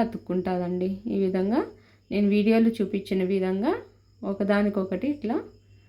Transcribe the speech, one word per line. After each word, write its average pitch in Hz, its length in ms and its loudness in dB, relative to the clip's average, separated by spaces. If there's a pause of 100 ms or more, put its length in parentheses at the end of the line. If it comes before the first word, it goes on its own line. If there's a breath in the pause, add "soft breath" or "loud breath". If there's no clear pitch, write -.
అతుక్కుంటాదండి. 180 840 -2 (240)
ఈ - 100 0
విధంగా 190 360 2 (500 soft breath)
నేను 202 240 2
వీడియోలో 226 440 4
చూపించిన 190 440 -2 (100)
విధంగా 190 400 0 (600)
ఒకదానికొకటి 202 840 0
ఇట్లా 254 240 -4 (500 soft breath)